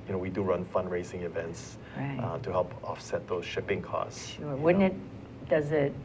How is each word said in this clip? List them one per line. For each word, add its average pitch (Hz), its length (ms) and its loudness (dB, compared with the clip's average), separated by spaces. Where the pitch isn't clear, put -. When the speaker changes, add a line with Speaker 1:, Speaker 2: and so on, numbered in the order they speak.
Speaker 1:
you 101 40 -2
know, 95 60 0
we 90 100 -2
do 92 140 0
run 90 220 2
fundraising 90 580 -2
events, 82 560 -6
Speaker 2:
Right. 135 240 -4
Speaker 1:
uh, 85 180 -2
to 98 120 -4
help 90 320 0
offset - 460 -4
those 90 160 0
shipping - 360 0
costs, - 540 -4
Speaker 2:
Sure. 147 160 -6
Speaker 1:
you 139 60 -2
Speaker 2:
Wouldn't 170 240 8
Speaker 1:
know. 190 60 10
Speaker 2:
it, - 640 -4
does 151 220 4
it 143 220 4